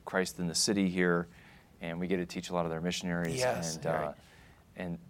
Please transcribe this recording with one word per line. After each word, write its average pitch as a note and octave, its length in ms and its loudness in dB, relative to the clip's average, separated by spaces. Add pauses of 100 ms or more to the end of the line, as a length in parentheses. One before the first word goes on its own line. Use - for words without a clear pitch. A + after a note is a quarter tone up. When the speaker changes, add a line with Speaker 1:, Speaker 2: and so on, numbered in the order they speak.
Speaker 1:
Christ F#2 340 0
in F2+ 80 0
the D#2+ 80 -2
City G2+ 340 4
here, F2 380 4 (540)
and E2+ 180 -6
we F2+ 80 -2
get F#2 100 2
to F2+ 80 -2
teach F2 240 -8
a F2+ 40 -6
lot F2 120 2
of E2 60 -2
their D#2+ 100 -4
missionaries F2 580 -2
Speaker 2:
Yes, E2+ 380 0
Speaker 1:
and, - 80 -6
Speaker 2:
right. D#2+ 240 0
Speaker 1:
uh, D2 40 -8 (640)
and F2 200 -6 (120)